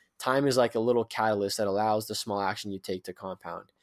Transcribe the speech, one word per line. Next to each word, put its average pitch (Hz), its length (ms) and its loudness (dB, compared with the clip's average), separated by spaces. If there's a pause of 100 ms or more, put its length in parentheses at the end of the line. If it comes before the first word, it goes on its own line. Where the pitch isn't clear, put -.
(200)
time 139 280 2
is 127 100 2
like 120 180 4
a 113 40 0
little 117 260 2
catalyst 104 520 0
that 104 100 0
allows 107 400 2
the 104 80 -6
small 101 260 -2
action 98 300 -4
you 95 80 -6
take 92 260 -6
to 92 80 -10
compound. 92 580 -12 (120)